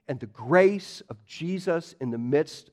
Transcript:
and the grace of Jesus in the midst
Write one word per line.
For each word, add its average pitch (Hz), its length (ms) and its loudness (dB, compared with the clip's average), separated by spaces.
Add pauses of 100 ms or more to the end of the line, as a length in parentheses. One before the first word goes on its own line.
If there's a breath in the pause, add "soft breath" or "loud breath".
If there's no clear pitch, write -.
and 127 120 -6
the 113 80 -12
grace 190 840 2
of 113 160 -16
Jesus 170 760 -4
in 127 100 -4
the 117 60 -4
midst 143 560 -2